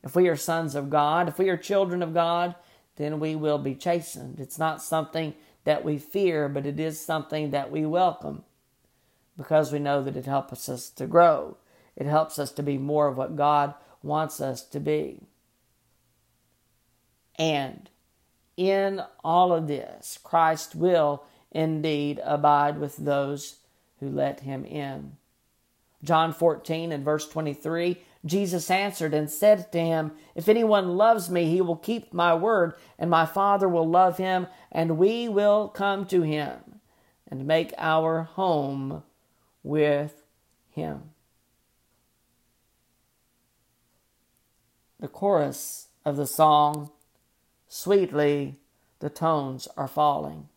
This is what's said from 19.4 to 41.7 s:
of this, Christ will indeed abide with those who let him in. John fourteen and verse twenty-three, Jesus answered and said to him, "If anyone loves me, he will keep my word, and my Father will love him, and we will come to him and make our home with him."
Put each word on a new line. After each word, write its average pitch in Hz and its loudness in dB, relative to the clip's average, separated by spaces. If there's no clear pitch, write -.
of 165 0
this, - -8
Christ 160 0
will 160 2
indeed 156 -2
abide 147 2
with 147 -8
those 143 -4
who 139 -8
let 139 -4
him 135 -10
in. 143 -10
John 160 2
fourteen 165 0
and 143 -6
verse 151 0
twenty-three, 165 -4
Jesus 180 -2
answered 185 -2
and 151 0
said 208 4
to 170 0
him, 160 0
"If 165 -2
anyone 214 4
loves 208 4
me, 175 2
he 170 2
will 170 0
keep 220 -6
my 170 4
word, 175 2
and 170 -2
my 165 4
Father 196 2
will 165 2
love 175 4
him, 185 -2
and 165 0
we 233 2
will 208 4
come 196 -2
to 185 2
him 151 -4
and 135 -10
make 156 2
our 160 0
home 147 -2
with 147 -2
him." 151 -10